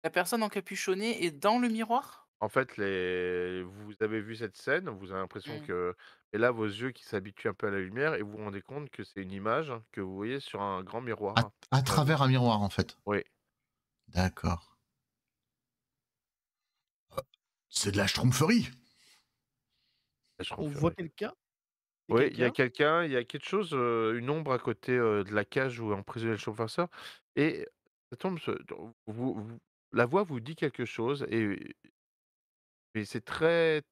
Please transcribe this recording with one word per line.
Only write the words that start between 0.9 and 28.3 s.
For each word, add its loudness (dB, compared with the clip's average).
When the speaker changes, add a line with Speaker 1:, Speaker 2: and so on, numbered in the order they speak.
Speaker 1:
est 0
dans 2
le 2
miroir ? -2
Speaker 2:
En -2
fait, 0
les... 0
vous -14
avez 0
vu -10
cette -8
scène, -2
vous -10
avez -4
l'impression -8
Speaker 1:
Mmh. -8
Speaker 2:
que, -2
et -2
là, 4
vos -2
yeux -4
qui -18
s'habituent -6
un 0
peu -4
à 0
la 0
lumière -2
et -4
vous -8
vous -14
rendez -8
compte -10
que -12
c'est -10
une -8
image -2
que -8
vous -6
voyez -4
sur -8
un -2
grand -8
miroir. -2
Speaker 3:
À, 2
à 4
Speaker 2:
Ouais. 0
Speaker 3:
travers 4
un 6
miroir, 6
en 4
fait. -2
Speaker 2:
Oui. 0
Speaker 3:
D'accord. -2
Euh, -6
c'est 0
de 2
la 4
schtroumpferie. 4
Speaker 2:
La -6
Speaker 4:
On -2
voit 2
Speaker 2:
schtroumpferie. 0
Speaker 4:
quelqu'un ? -8
C'est 2
Speaker 2:
Oui, 8
il -10
y 2
a 4
Speaker 4:
quelqu'un ? -2
Speaker 2:
quelqu'un, 2
il -2
y 2
a 2
quelque -10
chose, -2
heu, 2
une -4
ombre 0
à 2
côté, -2
heu, 4
de -8
la 2
cage -2
où -2
est 2
emprisonné -4
le -2
chauffeur -4
et 0
ça -12
tombe, -4